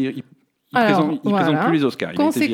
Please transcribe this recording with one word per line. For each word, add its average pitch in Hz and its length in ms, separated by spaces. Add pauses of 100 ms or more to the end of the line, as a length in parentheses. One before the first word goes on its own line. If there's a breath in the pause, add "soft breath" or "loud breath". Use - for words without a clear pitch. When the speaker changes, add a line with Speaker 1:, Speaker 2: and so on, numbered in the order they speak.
Speaker 1:
il, - 20 (640)
il 254 60
Speaker 2:
Alors, 214 140 (140)
Speaker 1:
présente, 156 180
il 208 80
présente 190 120 (100)
Speaker 2:
voilà. 156 140
Speaker 1:
plus 165 100
les 143 60
Oscars. 95 300
Il 180 60
a 294 60
été 320 140
viré. 302 140